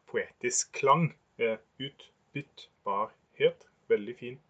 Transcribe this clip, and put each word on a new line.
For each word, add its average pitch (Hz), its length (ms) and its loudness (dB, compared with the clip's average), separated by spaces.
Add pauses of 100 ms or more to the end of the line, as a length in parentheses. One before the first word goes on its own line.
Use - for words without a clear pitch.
poetisk - 640 -4
klang. 156 380 4 (260)
Eh, 113 220 -2 (200)
utbyttbarhet, - 1900 -6 (240)
veldig 110 240 0
fin 123 340 -12